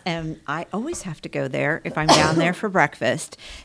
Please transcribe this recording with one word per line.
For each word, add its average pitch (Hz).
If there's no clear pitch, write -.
and 160
I 160
always 262
have 160
to 165
go 139
there 143
if 170
I'm 156
down 156
there 170
for 214
breakfast, 147